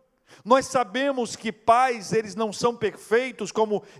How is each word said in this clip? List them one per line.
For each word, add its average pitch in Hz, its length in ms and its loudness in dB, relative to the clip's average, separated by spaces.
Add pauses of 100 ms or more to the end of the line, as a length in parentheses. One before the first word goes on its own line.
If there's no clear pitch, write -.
(440)
Nós 254 220 4
sabemos 247 720 -2
que 220 160 -6
pais, 240 600 2
eles 214 240 -2
não 220 160 -2
são 240 240 -2
perfeitos, 226 760 -2
como 214 320 0 (160)